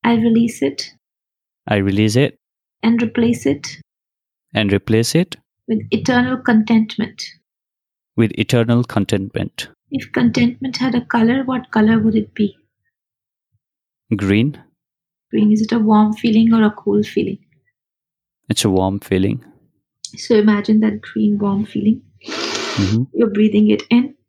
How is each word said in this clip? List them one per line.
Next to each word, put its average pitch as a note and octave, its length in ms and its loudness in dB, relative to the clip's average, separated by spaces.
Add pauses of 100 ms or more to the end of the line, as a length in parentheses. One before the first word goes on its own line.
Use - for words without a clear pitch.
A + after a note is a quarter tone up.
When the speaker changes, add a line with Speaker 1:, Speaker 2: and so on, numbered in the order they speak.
Speaker 1:
I A#3 40 4 (100)
release A#3 420 2
it - 180 -4 (920)
Speaker 2:
I - 100 2
release G#2 380 2
it - 120 -4 (520)
Speaker 1:
and A#3 180 2
replace A#3 460 -2
it - 180 -6 (840)
Speaker 2:
and G2+ 220 0
replace A2 460 0
it - 160 -6 (300)
Speaker 1:
with A3 120 -2 (200)
eternal B3+ 380 0 (120)
contentment. A3 720 0 (960)
Speaker 2:
with A2 100 0 (120)
eternal A#2+ 400 2 (120)
contentment. G2 720 -4 (260)
Speaker 1:
If C4+ 140 -6 (120)
contentment A#3+ 680 -2
had B3+ 160 -2
a - 20 -6 (140)
color, A#3 220 2 (120)
what B3+ 160 -6 (120)
color A3 260 4
would A3 180 2
it G3+ 80 -8 (120)
be? - 60 0 (1800)
Speaker 2:
Green. G#2+ 300 2 (800)
Speaker 1:
Green, G#3+ 260 2
is G#3+ 40 0
it A3 100 -2
a A#3 80 0
warm G#3+ 420 4
feeling A3+ 320 2
or A3+ 140 4
a G#3 40 2 (120)
cool G#3 200 0
feeling? - 360 -4 (1080)
Speaker 2:
It's - 160 -2
a G#2+ 120 4
warm F#2+ 220 0 (100)
feeling. G2 340 0 (840)
Speaker 1:
So A#3+ 100 2
imagine G#3+ 500 2
that G#3+ 160 -2
green G#3 440 -2
warm G3 200 -2
feeling. A3 360 -2 (260)
Speaker 2:
Mm-hmm. - 760 -4 (100)
Speaker 1:
You're A3 260 0
breathing G#3+ 380 4
it - 120 -6
in B3 240 2 (160)